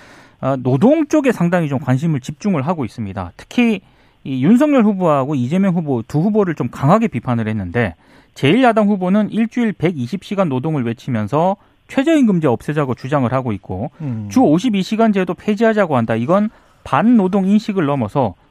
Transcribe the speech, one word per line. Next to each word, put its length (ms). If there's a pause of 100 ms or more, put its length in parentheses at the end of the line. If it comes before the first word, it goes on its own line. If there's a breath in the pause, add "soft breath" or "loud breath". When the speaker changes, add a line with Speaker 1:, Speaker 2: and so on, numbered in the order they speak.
(420 loud breath)
Speaker 1:
어, 160
노동 480
쪽에 260
상당히 380
좀 100
관심을 400
집중을 440
하고 200
있습니다. 540
특히 440 (440 soft breath)
이 180
윤석열 400
후보하고 520
이재명 400
후보 260
두 180
후보를 360
좀 140
강하게 380
비판을 400
했는데, 480 (380 soft breath)
제일 300
야당 260
후보는 420
일주일 400
백이십 540
시간 240
노동을 340
외치면서 720 (320 soft breath)
최저임금제 600
없애자고 480
주장을 360
하고 220
있고, 380 (100)
Speaker 2:
음. 280
Speaker 1:
주 120
오십이 420
시간 300
제도 200
폐지하자고 600
한다, 200
이건 340 (340 soft breath)
반노동 640
인식을 380
넘어서 500 (160)